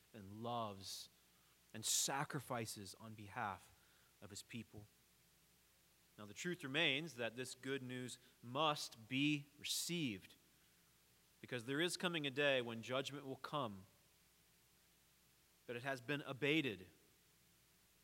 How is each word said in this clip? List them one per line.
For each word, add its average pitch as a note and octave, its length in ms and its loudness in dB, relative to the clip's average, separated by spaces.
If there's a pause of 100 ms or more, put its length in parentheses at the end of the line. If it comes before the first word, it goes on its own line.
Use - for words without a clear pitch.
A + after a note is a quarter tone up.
(140)
and A2 80 -12 (200)
loves A2 680 -2 (680)
and A2+ 100 -6
sacrifices A#2+ 1120 0 (100)
on A2 100 -10
behalf G#2 460 -2 (640)
of G2 80 -14
his G2+ 120 -10
people. A2 400 -12 (1400)
Now, G#2+ 80 -12
the G2+ 80 -14
truth F3 280 -2
remains D3 520 4
that A#2 220 -2
this B2+ 180 -4
good C3+ 280 -4
news B2+ 360 -6 (240)
must D3 540 2 (120)
be C#3+ 380 4 (120)
received, B2+ 760 -2 (1040)
because A2+ 240 -6
there C#3 160 0
is E3+ 160 2
coming E3+ 300 0
a C#3 40 0
day C3+ 300 6
when A#2 220 -2
judgment C3+ 440 -2
will C3+ 100 -4
come, C3 360 -2 (1900)
but A#2+ 100 -2
it A#2+ 60 -4
has C3+ 180 0
been C#3+ 260 0
abated. C#3 580 4 (1200)